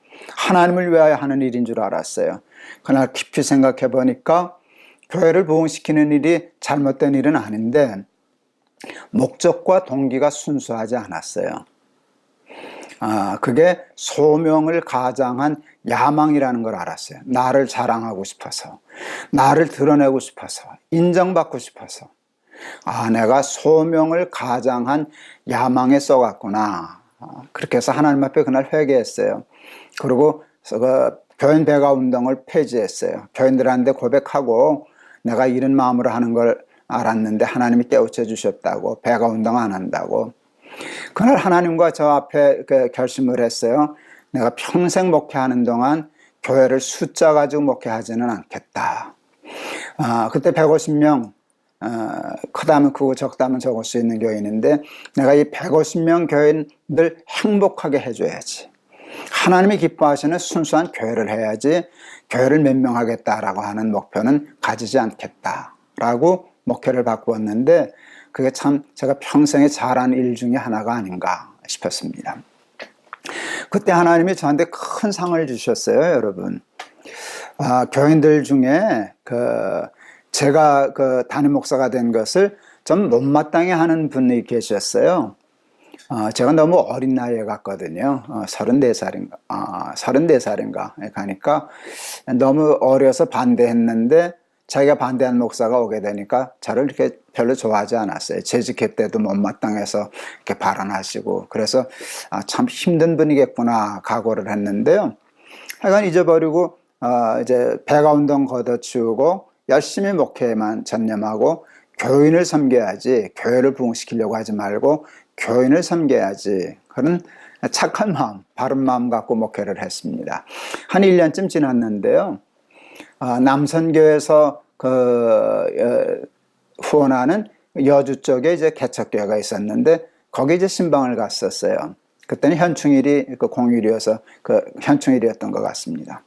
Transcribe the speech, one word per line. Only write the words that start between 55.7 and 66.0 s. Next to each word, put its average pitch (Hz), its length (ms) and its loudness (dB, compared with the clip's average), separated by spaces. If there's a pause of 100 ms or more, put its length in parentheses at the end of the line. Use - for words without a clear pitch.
명 165 240 2
교인들 151 920 0 (100)
행복하게 190 720 0
해줘야지. - 680 -8 (600)
하나님이 185 460 2
기뻐하시는 151 640 0
순수한 165 540 -2
교회를 113 360 -4
해야지 110 560 -2 (460)
교회를 131 300 2
몇 135 160 4
명 127 200 0
하겠다라고 110 640 -4
하는 107 320 -4
목표는 120 680 -2
가지지 117 360 -4
않겠다라고 - 1500 -4 (160)